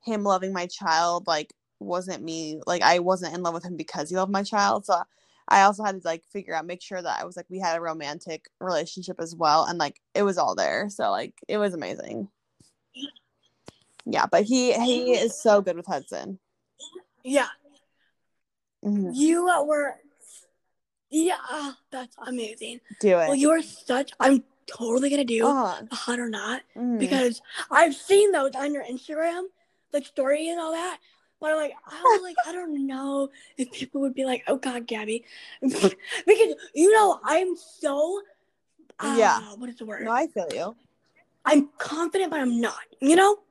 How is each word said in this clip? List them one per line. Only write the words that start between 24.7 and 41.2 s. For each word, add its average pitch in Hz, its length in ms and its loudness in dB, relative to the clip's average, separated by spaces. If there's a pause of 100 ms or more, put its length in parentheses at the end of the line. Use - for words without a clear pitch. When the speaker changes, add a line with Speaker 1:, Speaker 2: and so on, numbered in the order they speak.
Speaker 2:
gonna 285 160 0
do 226 200 0
Speaker 1:
Uh-huh. 254 440 0
Speaker 2:
the 247 60 -12
hot 240 240 -4
or 240 100 -6
not, 214 320 -8 (160)
Speaker 1:
Mm-hmm. 240 220 -2
Speaker 2:
because 262 420 0 (300)
I've 302 240 6
seen 403 360 4
those 277 240 0
on 285 180 -2
your 277 100 -4
Instagram, 320 640 -6 (480)
like, 285 120 -2
story 294 440 -2
and 339 100 -4
all 320 120 -6
that, 339 280 -6 (400)
but 311 120 -2
I'm 311 60 2
like, 302 160 -4 (140)
I - 100 -16
don't, 440 240 4
Speaker 1:
<laughs> - 20 -12
Speaker 2:
like, 359 220 -6
I 311 60 -8
don't 311 360 -6
know 277 420 -4 (280)
if 247 140 -4
people - 300 -6
would 269 120 -2
be 262 120 -2
like, 254 220 -2
"Oh, 269 100 0
God, 247 300 -8
Gabby." 220 380 -6 (160)
<laughs> - 200 -18
Because, 359 920 2 (200)
you 349 160 8
know, 415 320 6
I'm 349 340 2
so, 311 640 -2 (800)
Speaker 1:
Yeah. 226 380 4
Speaker 2:
uh, 208 160 -14
what 247 140 -12
is 240 80 -16
the 226 80 -14
word? 214 180 -10
Speaker 1:
No, 226 80 -4
I 269 160 0
feel 180 240 -6
you. 170 240 -8 (720)